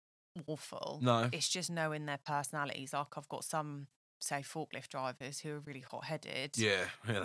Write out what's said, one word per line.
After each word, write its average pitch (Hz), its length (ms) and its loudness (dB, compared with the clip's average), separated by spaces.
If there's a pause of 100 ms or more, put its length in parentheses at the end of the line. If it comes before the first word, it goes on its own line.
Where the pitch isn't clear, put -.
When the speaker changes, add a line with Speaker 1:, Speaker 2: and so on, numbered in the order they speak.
(480)
Speaker 1:
awful. - 540 -4
Speaker 2:
No. 120 300 8
Speaker 1:
It's 160 180 2
just 175 220 0
knowing 156 360 0
their 143 120 -2
personalities. 143 760 -2
Like, 143 240 -2
I've 143 120 -8
got 135 160 -4
some 147 420 -2 (340)
say, 143 200 0
forklift 143 480 -6
drivers 131 500 -4
who 156 160 -4
are 147 40 -6
really 143 220 -8
hot-headed. 135 760 -4
Speaker 2:
Yeah, 101 280 6 (220)
yeah, 107 180 2